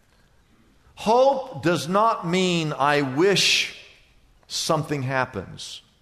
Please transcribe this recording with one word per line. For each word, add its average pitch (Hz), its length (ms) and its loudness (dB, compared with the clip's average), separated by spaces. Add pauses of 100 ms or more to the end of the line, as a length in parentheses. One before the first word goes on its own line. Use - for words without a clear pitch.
(960)
Hope 247 640 2
does 151 240 0
not 202 400 0
mean, 170 460 0
"I 147 300 2
wish 151 720 2 (720)
something 151 560 -4
happens." 123 800 -6 (200)